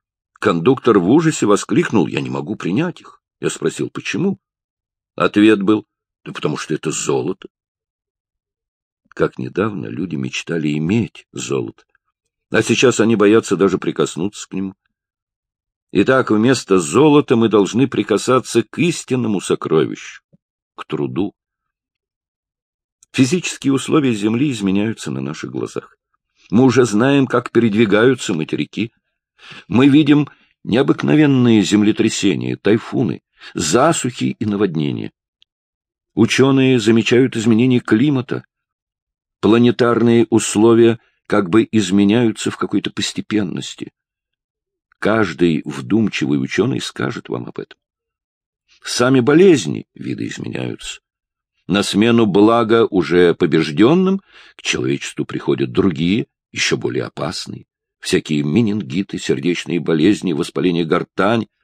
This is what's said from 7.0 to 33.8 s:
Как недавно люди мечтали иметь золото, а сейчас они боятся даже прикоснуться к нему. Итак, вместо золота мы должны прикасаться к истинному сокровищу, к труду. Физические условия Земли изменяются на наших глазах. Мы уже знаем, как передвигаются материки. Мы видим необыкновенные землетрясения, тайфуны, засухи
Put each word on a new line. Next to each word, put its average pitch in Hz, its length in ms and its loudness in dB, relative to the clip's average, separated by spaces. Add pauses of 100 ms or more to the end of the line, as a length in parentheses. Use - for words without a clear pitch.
Как - 300 -4
недавно 65 480 -6
люди 78 300 -8
мечтали 73 600 -6
иметь 87 560 -4
золото, - 520 -8 (640)
а 107 120 2
сейчас 120 380 2
они 113 160 2
боятся 104 400 2
даже 90 220 0
прикоснуться 80 720 -6
к - 40 -18
нему. 95 220 -8 (1160)
Итак, 123 400 2
вместо 110 480 2
золота 135 560 4
мы 113 140 2
должны 104 400 2
прикасаться 117 760 0
к - 160 -12
истинному 123 640 -4
сокровищу, - 800 -4 (540)
к - 80 -18
труду. 82 480 -6 (1800)
Физические 135 600 -2
условия 135 400 0
Земли 110 380 -2
изменяются 101 600 -4
на 65 120 -6
наших 69 280 -10
глазах. - 460 -10 (540)
Мы 117 140 4
уже 127 200 4
знаем, 127 420 2
как - 260 -4
передвигаются 113 800 2
материки. 78 580 -6 (720)
Мы 120 220 4
видим 147 400 4 (340)
необыкновенные 139 1000 2
землетрясения, 98 960 0
тайфуны, 107 640 -2 (320)
засухи 123 840 -2